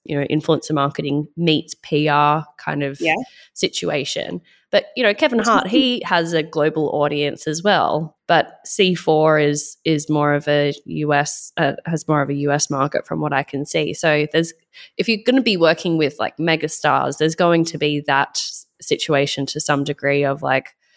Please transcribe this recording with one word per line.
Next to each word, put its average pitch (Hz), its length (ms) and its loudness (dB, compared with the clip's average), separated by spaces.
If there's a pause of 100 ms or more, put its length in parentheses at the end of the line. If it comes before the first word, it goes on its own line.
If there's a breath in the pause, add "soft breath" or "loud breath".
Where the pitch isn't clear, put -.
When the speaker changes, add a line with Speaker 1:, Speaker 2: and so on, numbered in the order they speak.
Speaker 1:
you 147 160 -4
know, 143 100 -2
influencer 156 440 0
marketing 147 540 -2 (100)
meets 165 440 0
P 151 260 0
R 147 380 2 (120)
kind 147 260 -6
of 143 160 -6
Speaker 2:
Yeah. 160 160 0 (380 loud breath)
Speaker 1:
situation. - 880 -4 (300 soft breath)
But, - 160 2 (100)
you 254 60 0
know, 208 100 4
Kevin 247 260 0
Speaker 2:
Interesting. 226 140 2
Speaker 1:
Hart, 190 140 2
he 247 380 2
has 170 280 0
a 156 100 2
global 156 460 0
audience 147 580 -2
as 156 160 -4
well. 165 540 0 (100)
But - 380 2
C 185 280 2
four 156 460 4
is, 147 460 0
is 151 240 0
more 147 240 2
of 143 140 -2
a 147 260 2 (120)
U 151 280 -2
S, - 440 -2
uh, 143 160 0 (120)
has 160 220 -4
more 151 140 2
of 139 80 -2
a 143 40 -2
U 143 180 -2
S 143 180 0
market 143 380 -2
from 156 140 -4
what 151 120 -2
I 139 100 0
can 143 220 -6
see. 156 280 -2
So 151 380 0
there's, 165 220 0 (440 loud breath)
if 190 100 -2
you're 220 180 0
gonna 254 160 4
be 220 160 2
working 165 400 2
with, 147 220 0
like, - 180 -4
megastars, 151 800 0
there's 160 180 0
going 170 300 4
to 165 120 -6
be 147 240 0
that 139 340 0
s-, - 300 -8 (160)
situation 139 640 0
to - 120 -6
some 143 260 0
degree 143 400 0
of, 139 180 -2
like, 135 320 -2 (220 soft breath)